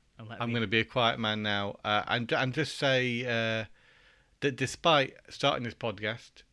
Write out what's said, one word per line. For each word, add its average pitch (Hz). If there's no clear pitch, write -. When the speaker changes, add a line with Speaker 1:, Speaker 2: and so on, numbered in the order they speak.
Speaker 1:
and 113
let 117
Speaker 2:
I'm 120
Speaker 1:
me 117
Speaker 2:
gonna 113
be 113
a 110
quiet 117
man 107
now, 101
uh, 104
and, 117
and 131
just 139
say, 127
uh, 113
that 139
despite 143
starting 139
this 117
podcast 107